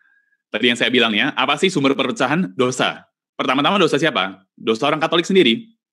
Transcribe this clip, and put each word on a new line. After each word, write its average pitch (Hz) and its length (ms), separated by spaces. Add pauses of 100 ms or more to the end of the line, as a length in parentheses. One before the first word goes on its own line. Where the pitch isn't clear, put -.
(520)
Tadi 113 160
yang 120 80
saya 120 160
bilang, 117 240
ya, 123 160
apa 131 240
sih 190 160
sumber 139 240
perpecahan? 131 640
Dosa. 123 480 (320)
Pertama-tama 143 400
dosa 156 160
siapa? 107 560
Dosa 113 400
orang 151 80
Katolik 165 240
sendiri. 135 480 (220)